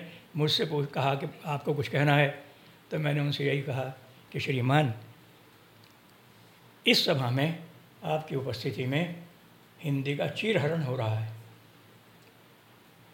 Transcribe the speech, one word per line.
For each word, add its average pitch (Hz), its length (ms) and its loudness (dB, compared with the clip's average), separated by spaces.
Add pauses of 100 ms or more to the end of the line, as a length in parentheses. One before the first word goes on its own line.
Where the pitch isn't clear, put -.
(360)
मुझसे 151 280 2
पूछ-, 147 280 -2
कहा 135 220 2
कि 143 120 -4 (200)
आपको 147 280 -2
कुछ 139 140 -2
कहना 143 280 6
है, 143 280 2 (460)
तो 170 80 -2
मैंने 147 220 0
उनसे 143 260 0
यही 139 160 2
कहा 131 360 -4 (340)
कि 139 80 -4
श्रीमान, 131 540 2 (1900)
इस 233 200 6
सभा 131 240 2
में 147 340 0 (400)
आपकी 156 320 -2
उपस्थिति 131 500 -4
में 156 360 -2 (600)
हिंदी 139 340 -2
का 160 120 -2
चीरहरण 165 540 0
हो 127 140 -2
रहा 110 220 0
है। - 160 -6 (1800)